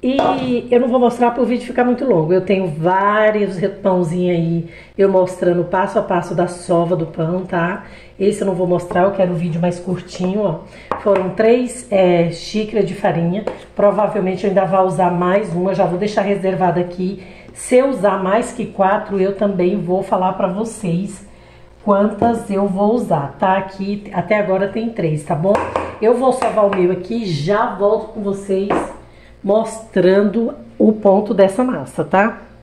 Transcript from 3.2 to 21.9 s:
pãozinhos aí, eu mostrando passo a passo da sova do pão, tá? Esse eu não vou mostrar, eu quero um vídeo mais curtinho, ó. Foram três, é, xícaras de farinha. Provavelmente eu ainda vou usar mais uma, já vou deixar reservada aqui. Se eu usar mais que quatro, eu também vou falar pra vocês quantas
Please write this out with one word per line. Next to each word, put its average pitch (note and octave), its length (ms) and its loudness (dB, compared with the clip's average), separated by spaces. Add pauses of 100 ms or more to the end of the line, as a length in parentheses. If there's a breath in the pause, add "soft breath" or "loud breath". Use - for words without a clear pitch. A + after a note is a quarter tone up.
pãozinhos F3+ 540 2
aí, E3 340 -2 (280 loud breath)
eu G3 100 6
mostrando F3+ 560 2
passo G3 340 0
a G3 40 0
passo F3 320 -2
da F3 120 0
sova E3+ 480 0
do D#3+ 120 -4
pão, F3+ 400 -4
tá? F3+ 400 -4 (340 loud breath)
Esse G3+ 220 0
eu G3 40 0
não F#3 80 0
vou F3+ 120 0
mostrar, F3+ 380 0
eu G3 80 2
quero F3+ 200 0
um E3+ 40 -2
vídeo E3 220 -4
mais F3 220 -2
curtinho, F#3 640 -4
ó. - 580 -6
Foram F#3+ 300 2
três, A#3 600 0
é, F3 400 4
xícaras G#3 560 -4
de F#3 80 -6
farinha. F3 520 -2 (280 loud breath)
Provavelmente G3 720 0
eu G3+ 60 2
ainda F#3+ 160 2
vou F#3+ 160 2
usar F3+ 280 2
mais F3 440 0
uma, F3+ 200 -2
já F3+ 120 2
vou F3 120 -2
deixar G#3 220 -2
reservada F#3+ 600 0
aqui. F#3 420 -6 (320 loud breath)
Se - 220 0
eu C4+ 120 4
usar G3+ 340 0
mais G#3 300 0
que G#3+ 140 -6
quatro, G3 520 0
eu G3 160 2
também F#3+ 460 0
vou F3+ 220 -2
falar F#3 320 0
pra G3 140 -2
vocês G3 800 -6 (560 loud breath)
quantas G#3+ 680 2